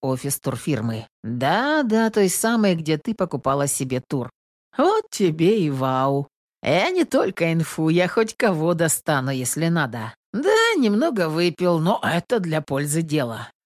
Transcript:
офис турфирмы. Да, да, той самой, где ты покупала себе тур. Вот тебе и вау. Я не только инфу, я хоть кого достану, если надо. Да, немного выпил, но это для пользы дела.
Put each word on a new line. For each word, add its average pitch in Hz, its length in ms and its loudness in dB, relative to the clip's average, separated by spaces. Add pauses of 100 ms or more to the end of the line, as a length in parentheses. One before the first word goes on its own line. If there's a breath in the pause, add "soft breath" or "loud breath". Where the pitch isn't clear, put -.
офис 135 380 -4
турфирмы. 120 680 -4 (160)
Да, 202 600 0
да, 220 260 2
той 202 200 2
самой, 214 460 2
где 156 220 -2
ты 220 160 -4
покупала 143 540 -2
себе 127 340 -4
тур. 123 280 -6 (480)
Вот 415 320 2
тебе 180 500 2
и 156 100 0
вау. 135 600 0 (320)
Я 190 300 2
не 359 120 2
только 190 480 0
инфу, 160 380 0
я 175 180 4
хоть 220 280 0
кого 175 380 0
достану, 151 580 0
если 135 360 -2
надо. 120 460 -2 (180)
Да, 427 460 2
немного 220 500 2
выпил, 170 520 0
но 180 240 0
это 190 360 0
для 160 220 -2
пользы 147 400 -2
дела. 123 480 -4 (160)